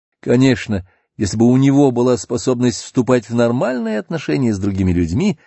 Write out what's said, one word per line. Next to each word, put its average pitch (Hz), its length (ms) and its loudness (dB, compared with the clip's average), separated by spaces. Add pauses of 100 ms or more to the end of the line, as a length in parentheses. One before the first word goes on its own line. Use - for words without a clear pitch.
(200)
Конечно, 123 680 0 (280)
если 110 200 -4
бы 117 100 4
у 123 100 4
него 139 340 4
была 123 260 0
способность 123 640 -2
вступать 123 480 -2
в 117 60 -8
нормальные 214 640 -2
отношения 147 560 -2
с 98 40 -4
другими 95 340 0
людьми, 90 540 0